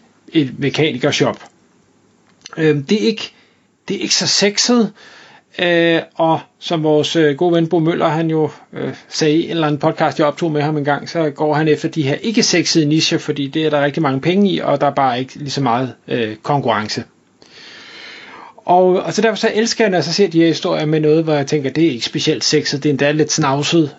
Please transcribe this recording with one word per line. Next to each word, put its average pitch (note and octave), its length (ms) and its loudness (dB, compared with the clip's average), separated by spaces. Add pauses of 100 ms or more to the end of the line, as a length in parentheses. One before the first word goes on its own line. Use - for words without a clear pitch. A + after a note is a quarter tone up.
(320)
et C3 260 0
mekanikershop. C#3 800 0 (1160)
Øhm, D3+ 280 2
det G#3 180 0
er G#3+ 40 0
ikke, - 260 -4 (560)
det G3 80 -4
er - 40 -8
ikke - 140 -2
så F3 120 0
sexet, G#3 640 2 (680)
øh, E3+ 420 2 (140)
og D#3+ 260 0 (180)
som D#3 240 -4
vores, D3+ 340 2
øh, D3+ 200 2
gode E3+ 180 2
ven E3+ 120 2
Bo F3 120 0
Møller, E3 300 0
han D#3+ 220 0
jo, D#3 200 0 (220)
øh, C3+ 220 -8 (140)
sagde D#3 280 0
i E3+ 80 2
en - 60 -8
eller E3 160 -2
anden D3 140 -2
podcast, D#3 380 0
jeg D#3 80 2
optog D#3 260 -2
med D3 100 0
ham D#3 140 -2
en C#3+ 80 -4
gang, C#3 240 -2
så D#3+ 220 -2
går D3+ 240 -2
han D#3 140 2
efter D3+ 200 0
de E3 140 -4
her C#3 120 0
ikke A3 280 0
sexede E3 440 2
nicher, D#3 320 0
fordi C#3+ 280 -4
det D#3 200 -2
er D3+ 40 2
der C#3+ 140 2
rigtig D3 180 -2
mange C3+ 180 0
penge F#3 300 2
i, E3 80 -2
og C#3+ 220 -2
der D3 60 2
er C#3 80 0
bare B2+ 260 0
ikke C3 160 -10
lige C#3+ 140 -8
så C#3 120 -4
meget, B2 320 0 (140)
øh, A2 280 -4
konkurrence. A2+ 680 -2 (1500)
Og, F3+ 460 2
og - 100 -6
så G#3 100 -2
derfor G#3+ 140 2
så A3 180 0
elsker A3+ 300 0
jeg, G3+ 60 2
når F3+ 60 0
jeg D3+ 80 0
så E3 80 -4
ser G3 160 2
de D#3+ 120 2
her E3 60 6
historier D#3 400 0
med D#3 140 2
noget, D#3 240 4
hvor D#3 100 0
jeg C#3 120 0
tænker, C#3 240 -2
det D#3 160 2
er D#3 40 4
ikke A#2 140 -6
specielt C#3+ 400 -2
sexet, C#3+ 380 0
det D3+ 60 0
er D3 40 2
endda C#3+ 180 2
lidt D3+ 220 0
snavset, D3 680 0